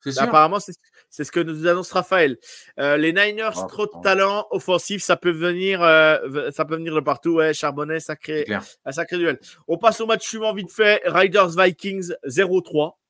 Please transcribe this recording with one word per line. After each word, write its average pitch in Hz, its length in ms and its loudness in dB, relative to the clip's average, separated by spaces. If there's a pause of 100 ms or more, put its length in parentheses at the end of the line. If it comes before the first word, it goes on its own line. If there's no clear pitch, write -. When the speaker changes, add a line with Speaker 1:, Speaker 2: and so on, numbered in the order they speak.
Speaker 1:
C'est 139 120 -8
sûr. 131 100 0
Speaker 2:
Apparemment, 156 380 4
c'est, 185 140 -16 (360)
c'est - 140 -10
ce - 80 -16
que 170 80 0
nous 160 260 -4
annonce 180 240 0
Raphaël. 175 480 2 (400)
Euh, 143 180 2
les 156 160 2
Niners, 208 440 0
Speaker 1:
Ah, 190 120 -6
Speaker 2:
trop 208 180 -6
de 208 40 -8
Speaker 1:
putain. 175 120 -18
Speaker 2:
talent 196 500 2
offensif, 185 500 -2
ça 180 140 2
peut 175 160 -2
venir, 175 500 -2
euh, 160 420 6
v-, 139 280 -6
ça 156 120 -2
peut 151 120 -6
venir 165 180 -8
de 156 60 2
partout. 165 300 -2
Ouais, 160 220 2
Charbonnet, 151 460 -4
Speaker 1:
C'est 156 80 -12
Speaker 2:
sacré, 151 380 -6
Speaker 1:
clair. 101 180 -4 (220)
Speaker 2:
un 139 80 -10
sacré 165 260 -6
duel. 160 220 -2 (260)
On 170 100 -2
passe 214 240 2
au 220 60 -4
match 220 180 0
suivant 220 300 -4
vite 190 160 -10
fait. 208 340 4
Riders 185 440 4
Vikings 185 640 -2 (120)
zéro 175 360 0
trois. 156 500 -4